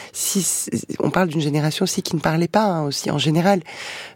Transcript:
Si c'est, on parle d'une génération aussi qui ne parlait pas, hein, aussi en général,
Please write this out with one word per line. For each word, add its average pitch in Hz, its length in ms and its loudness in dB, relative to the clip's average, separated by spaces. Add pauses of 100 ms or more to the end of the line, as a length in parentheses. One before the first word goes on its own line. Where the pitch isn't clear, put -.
(120)
Si - 300 -2
c'est, - 280 -2 (280)
on - 120 0
parle 180 180 2
d'une 156 140 0
génération 151 420 0
aussi 185 180 -2
qui - 140 -2
ne 151 40 -2
parlait 170 280 2
pas, 214 160 4
hein, 170 200 2
aussi - 280 -2
en 147 60 0
général, 165 420 4 (560)